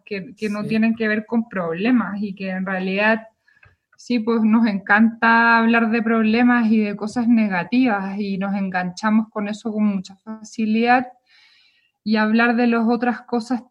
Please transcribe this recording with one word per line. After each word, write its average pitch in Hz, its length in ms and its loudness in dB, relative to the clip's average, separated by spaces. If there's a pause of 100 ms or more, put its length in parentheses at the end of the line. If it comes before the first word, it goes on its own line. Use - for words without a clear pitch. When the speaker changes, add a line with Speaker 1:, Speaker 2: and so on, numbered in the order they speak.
Speaker 1:
que, 190 320 -10
que 214 140 -6
no 208 120 -6
Speaker 2:
Sí. - 60 -8
Speaker 1:
tienen 220 260 2
que 220 140 -2
ver 214 160 -2
con 226 240 -2
problemas 196 720 -2
y 202 120 -6
que 190 160 -8
en 185 160 -4
realidad, 196 640 0 (680)
sí, - 220 -4
pues, 226 240 0
nos 220 240 4
encanta 226 920 2
hablar 226 320 2
de 226 120 0
problemas 226 680 2
y 220 100 4
de 208 140 -2
cosas 214 320 -4
negativas 202 920 0
y 196 180 -4
nos 196 180 -4
enganchamos 196 760 -2
con 208 180 -6
eso 214 240 -8
con 214 140 -2
mucha 196 300 -4
facilidad. 220 880 0 (1000)
Y 214 120 0
hablar 226 400 2
de 240 120 2
las 233 200 2
otras 240 340 0
cosas 240 380 -4 (100)